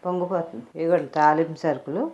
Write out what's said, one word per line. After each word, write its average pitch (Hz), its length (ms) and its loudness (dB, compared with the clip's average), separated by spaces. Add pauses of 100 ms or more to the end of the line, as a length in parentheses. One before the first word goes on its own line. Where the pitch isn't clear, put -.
పొంగిపోతుంది. 180 600 -4 (140)
ఇదిగోండి 165 380 2
తాలింపు 156 480 4
సరుకులు 151 380 -2 (100)